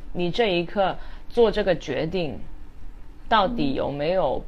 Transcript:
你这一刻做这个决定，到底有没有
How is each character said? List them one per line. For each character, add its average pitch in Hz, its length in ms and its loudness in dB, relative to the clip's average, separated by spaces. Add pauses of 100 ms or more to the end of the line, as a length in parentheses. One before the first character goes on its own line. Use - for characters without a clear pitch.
(140)
你 175 180 0
这 220 200 2
一 175 120 2
刻 180 320 0 (320)
做 - 200 6
这 208 140 2
个 190 140 4
决 131 280 -2
定， 160 320 -2 (920)
到 208 180 6
底 143 280 2
有 127 140 0
没 143 220 -2
有 175 380 2